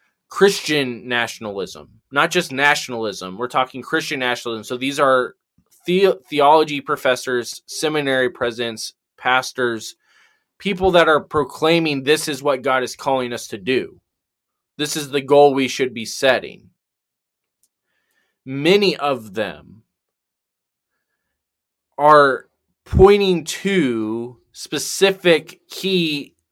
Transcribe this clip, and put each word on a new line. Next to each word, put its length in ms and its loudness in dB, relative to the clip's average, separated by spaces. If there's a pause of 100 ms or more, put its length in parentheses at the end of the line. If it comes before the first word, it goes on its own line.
(280)
Christian 800 0
nationalism, 960 -6 (100)
not 220 0
just 180 -2
nationalism, 880 -2
we're 80 -6
talking 340 -4
Christian 380 -6
nationalism. 460 -6
So 120 -8
these 220 -6
are 380 2 (500)
the-, 320 2 (100)
theology 520 2
professors, 840 -4
seminary 640 -2
presidents, 640 -6 (220)
pastors, 800 -6 (640)
people 320 -2
that 180 4
are 120 4
proclaiming, 840 -2
"This 240 0
is 160 -8
what 200 0
God 200 0
is 140 -8
calling 360 -2
us 160 -10
to 100 -12
do. 420 -4 (760)
This 200 -6
is 140 -8
the 100 -2
goal 340 6
we 120 0
should 260 -4
be 120 -10
setting." 640 -2 (1700)
Many 520 2
of 380 -4
them 480 -8 (2250)
are 520 6 (360)
pointing 600 6
to 960 -2 (140)
specific 1160 0
key 680 -4 (160)